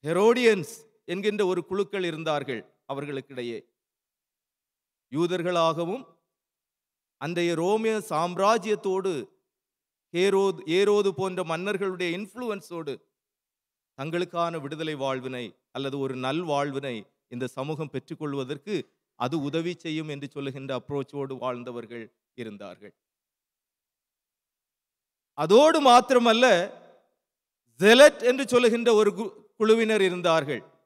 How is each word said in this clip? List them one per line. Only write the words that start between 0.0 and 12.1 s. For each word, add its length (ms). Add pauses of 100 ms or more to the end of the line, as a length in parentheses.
ஹெரோடியன்ஸ் 840 (180)
என்கின்ற 420
ஒரு 200
குழுக்கள் 380
இருந்தார்கள் 720 (180)
அவர்களுக்கிடையே. 720 (1500)
யூதர்களாகவும் 880 (1120)
அன்றைய 380
ரோமிய 440 (100)
சாம்ராஜ்யத்தோடு 1200 (840)
ஹேரோது, 540
ஏரோது 420
போன்ற 360
மன்னர்களுடைய 720